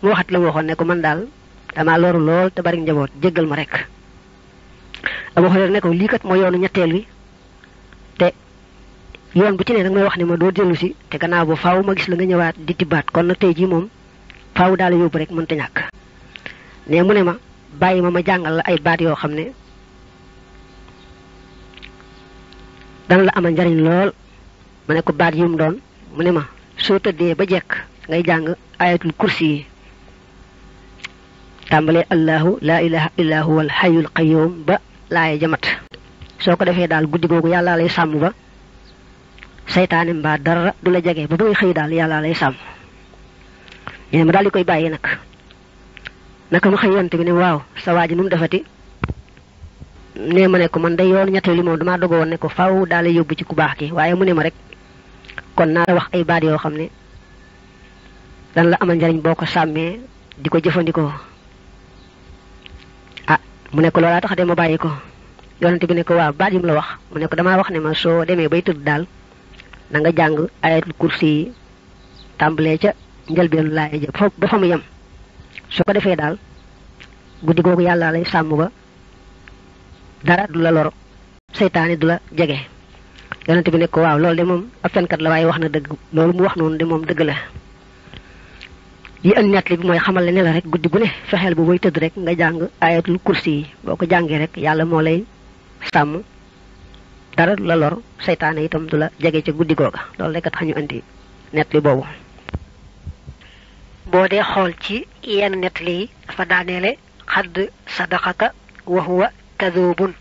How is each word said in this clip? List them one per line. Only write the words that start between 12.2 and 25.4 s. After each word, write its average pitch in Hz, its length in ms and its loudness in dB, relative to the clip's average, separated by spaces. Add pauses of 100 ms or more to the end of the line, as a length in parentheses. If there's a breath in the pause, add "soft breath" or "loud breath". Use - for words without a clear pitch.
ñëwaat 175 320 0
di 156 180 -6
tibbaat, 156 360 -2
kon 170 160 0
nag 180 100 0
tey 180 160 2
jii 170 140 0
moom 185 220 0 (680)
faaw 185 220 4
daal 180 160 2
yóbbu 170 240 2
rek, 156 140 -6
mënta 165 240 -4
ñàkk." 139 220 -6 (1080 loud breath)
Ne 165 160 4
mu 190 100 2
ne 202 100 4
ma, 175 120 0 (440)
"Bàyyi 185 220 2
ma, 175 80 2
ma 175 140 -2
jàngal 170 320 -2
la 165 100 -2
ay 175 140 0
baat 165 220 0
yoo 165 140 0
xam 151 180 -6
ne 165 180 -8 (3500)
dana 180 140 6
la 190 120 4
amal 170 160 0
njariñ 165 320 2
lool." 180 300 2 (720)
Ma 147 60 0
ne 160 80 0
ko, - 100 -2
"Baat 160 240 0
yi 165 80 2